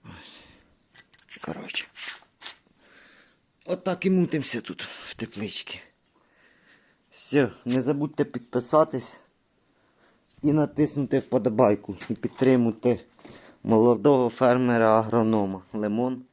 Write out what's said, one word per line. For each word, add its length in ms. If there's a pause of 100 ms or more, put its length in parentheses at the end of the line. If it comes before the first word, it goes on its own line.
Ось. 1400
Коротше. 460 (1800)
Отак 420
і 40
мутимося 500
тут, 220
в 320
тепличці. 680 (1300)
Все, 420 (120)
не 180
забудьте 420
підписатись 960 (1200)
і 100
натиснути 640
вподобайку, 800 (120)
і 60
підтримати 840 (680)
молодого 640
фермера-агронома 1300 (100)
Лимон. 500 (100)